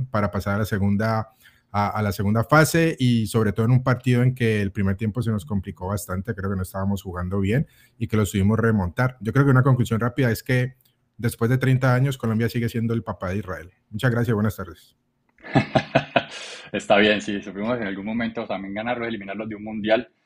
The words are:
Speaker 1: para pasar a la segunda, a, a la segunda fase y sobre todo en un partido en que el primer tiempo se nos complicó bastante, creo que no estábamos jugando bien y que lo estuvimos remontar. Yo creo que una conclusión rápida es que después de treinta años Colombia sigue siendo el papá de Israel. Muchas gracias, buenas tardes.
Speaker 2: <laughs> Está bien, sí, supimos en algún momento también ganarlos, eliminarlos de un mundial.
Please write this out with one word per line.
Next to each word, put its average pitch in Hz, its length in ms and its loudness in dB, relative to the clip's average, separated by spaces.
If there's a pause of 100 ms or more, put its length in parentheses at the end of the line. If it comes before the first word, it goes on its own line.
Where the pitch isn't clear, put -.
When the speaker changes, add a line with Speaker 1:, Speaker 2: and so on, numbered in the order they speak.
(100)
Speaker 1:
para 104 200 0
pasar 101 240 -2
a 101 60 0
la 107 40 0
segunda, 104 720 0 (360)
a, 101 200 0
a 104 100 -2
la 104 100 0
segunda 104 320 0
fase 160 560 4
y 120 280 2
sobre 104 260 2
todo 113 140 2
en 127 60 4
un 127 100 4
partido 127 400 2
en 127 120 2
que 110 280 2
el 98 100 -2
primer 98 240 0
tiempo 110 240 -4
se 113 100 -2
nos 107 140 -2
complicó 95 440 -6
bastante, 98 460 -4
creo 95 140 -6
que 101 80 -2
no 92 60 -2
estábamos 98 400 -4
jugando 90 360 -6
bien 104 280 0 (320)
y 110 100 -6
que 110 80 0
lo 107 60 4
estuvimos 104 360 2
remontar. 113 600 0
Yo 107 140 -4
creo 139 100 4
que 143 60 4
una 127 120 6
conclusión 123 380 2
rápida 120 300 0
es 107 120 -2
que 123 340 -2 (420)
después 117 320 0
de 131 80 4
treinta 131 360 4
años 131 220 2
Colombia 113 320 0
sigue 117 220 -2
siendo 113 240 -2
el 113 80 -2
papá 98 260 -6
de 92 120 -2
Israel. 92 320 -10 (180)
Muchas 113 200 0
gracias, 117 240 2
buenas 104 220 0
tardes. - 400 -16 (460)
Speaker 2:
<laughs> - 1300 -2
Está 104 240 2
bien, 104 240 4
sí, 101 220 -6
supimos 107 360 -6
en 107 100 -6
algún 95 180 -8
momento 113 400 -4
también 98 260 -8
ganarlos, 117 340 -6
eliminarlos 107 440 -8
de 104 60 -10
un 104 80 -14
mundial. 110 440 0 (180)